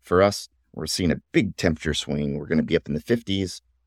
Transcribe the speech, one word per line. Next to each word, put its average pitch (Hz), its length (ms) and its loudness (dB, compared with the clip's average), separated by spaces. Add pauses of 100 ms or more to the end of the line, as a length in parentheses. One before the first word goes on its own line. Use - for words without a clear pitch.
For 90 200 4
us, 101 260 2 (240)
we're 78 140 -8
seeing 85 240 0
a 67 100 -2 (120)
big 117 240 0
temperature 80 380 0
swing. 71 440 -4
We're 73 80 -8
gonna 78 160 2
be 78 140 2
up - 100 -2
in 71 80 -4
the 76 60 -2
fifties 98 600 -2 (260)